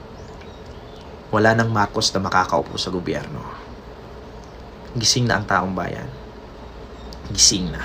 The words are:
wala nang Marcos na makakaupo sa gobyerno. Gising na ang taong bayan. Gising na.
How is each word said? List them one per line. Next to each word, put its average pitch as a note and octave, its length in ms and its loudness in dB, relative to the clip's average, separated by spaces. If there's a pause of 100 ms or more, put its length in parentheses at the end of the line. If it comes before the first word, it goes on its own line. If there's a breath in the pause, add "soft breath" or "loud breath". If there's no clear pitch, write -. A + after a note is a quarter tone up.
(1300)
wala A2 240 8
nang A2+ 160 6
Marcos G#2+ 400 4
na G2 160 2
makakaupo F2+ 560 4
sa F#2+ 80 -2
gobyerno. D#2+ 520 -2 (1600)
Gising A#2 320 4
na G2 80 4
ang G#2 80 -2
taong F#2+ 320 2
bayan. - 320 -4 (1200)
Gising F#2 400 4
na. D#2+ 160 -4